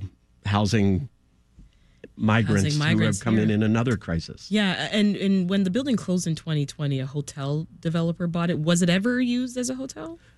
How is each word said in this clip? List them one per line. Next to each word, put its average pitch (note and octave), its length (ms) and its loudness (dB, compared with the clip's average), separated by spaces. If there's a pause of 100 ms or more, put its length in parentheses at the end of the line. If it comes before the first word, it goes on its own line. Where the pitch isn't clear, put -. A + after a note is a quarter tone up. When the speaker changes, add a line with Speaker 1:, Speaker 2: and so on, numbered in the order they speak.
(460)
Speaker 1:
housing G2+ 640 2 (1080)
migrants G#2+ 480 4
Speaker 2:
Housing G2+ 160 0
Speaker 1:
who - 60 0
Speaker 2:
migrants A2 340 2
Speaker 1:
have - 40 -12
come A2+ 140 2
in G#2+ 100 4
Speaker 2:
here. G#2+ 80 2
Speaker 1:
in G#2+ 60 2
another A2+ 340 2
crisis. - 540 -6
Speaker 2:
Yeah, F#3 420 0
and, G#3 240 2
and F#3+ 320 2
when G3 160 2
the F#3 60 0
building B3+ 260 0
closed F3+ 300 -2
in D#3+ 100 -2
twenty D3+ 300 -2
twenty, C#3 340 -4
a C3 60 -6
hotel C#3+ 600 -6 (140)
developer E3+ 460 -2
bought E3+ 240 -2
it. D#3 100 0
Was E3+ 220 2
it E3+ 80 4
ever A#3 300 2
used B3 360 -2
as B3 140 -4
a C4 40 -6
hotel? D#4 440 -10 (200)